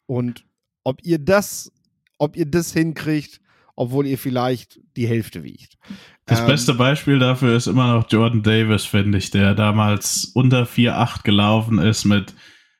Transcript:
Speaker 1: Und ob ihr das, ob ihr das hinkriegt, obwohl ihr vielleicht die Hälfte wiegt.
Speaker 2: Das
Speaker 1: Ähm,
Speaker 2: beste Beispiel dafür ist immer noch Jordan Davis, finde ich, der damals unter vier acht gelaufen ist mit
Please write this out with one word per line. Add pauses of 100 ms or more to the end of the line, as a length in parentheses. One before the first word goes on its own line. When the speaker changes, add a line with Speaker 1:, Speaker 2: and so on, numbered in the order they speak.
Speaker 1:
Und (380)
ob
ihr
das, (460)
ob
ihr
das
hinkriegt, (360)
obwohl
ihr
vielleicht (160)
die
Hälfte
wiegt. (480)
Speaker 2:
Das
Speaker 1:
Ähm,
Speaker 2:
beste
Beispiel
dafür
ist
immer
noch
Jordan
Davis,
finde
ich,
der
damals
unter
vier
acht
gelaufen
ist
mit (460)